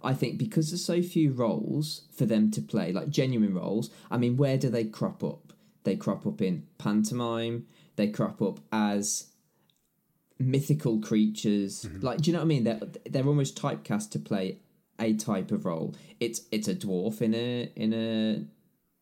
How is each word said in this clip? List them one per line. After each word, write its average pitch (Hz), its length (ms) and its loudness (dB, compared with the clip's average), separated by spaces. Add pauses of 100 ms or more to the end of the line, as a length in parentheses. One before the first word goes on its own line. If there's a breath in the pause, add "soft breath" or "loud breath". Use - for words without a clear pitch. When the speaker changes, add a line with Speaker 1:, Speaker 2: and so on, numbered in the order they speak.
Speaker 1:
I 131 120 0
think 127 240 -2
because 156 320 2
there's 175 140 -4
so 175 180 2
few 160 300 4
roles 127 680 0 (120)
for 123 120 2
them 107 260 6
to - 100 -2
play, 90 300 -2
like, 92 160 -2
genuine 123 460 2
roles, 90 360 -2 (200 loud breath)
I 120 80 -2
mean, 123 180 2
where 135 220 4
do 135 100 2
they 113 160 0
crop 104 400 -4
up? - 280 -8 (320 soft breath)
They 95 120 2
crop 98 300 -2
up - 160 -4
in 92 240 -2 (120)
pantomime, 117 880 0 (300 soft breath)
they 104 120 2
crop 107 340 -2
up 95 180 -2 (120)
as 104 560 0 (1080)
mythical 131 640 2
creatures. 107 840 0
Speaker 2:
Mm-hmm. 95 220 -8
Speaker 1:
Like, 123 160 -2
do 165 80 4
you - 40 2
know 170 60 0
what 147 40 -2
I 165 40 4
mean? 139 160 4
They're, 110 160 0 (300)
they're 135 160 0
almost 143 340 2
typecast 110 520 -4
to 107 60 -4
play 95 400 -4 (400)
a 113 160 2
type 101 380 -2
of 98 120 -2
role. 85 300 -2 (260 loud breath)
It's, 113 300 -4
it's 107 180 -2
a 95 60 0
dwarf 95 480 -2
in 110 120 2
a, 120 420 -2
in 110 720 0 (560)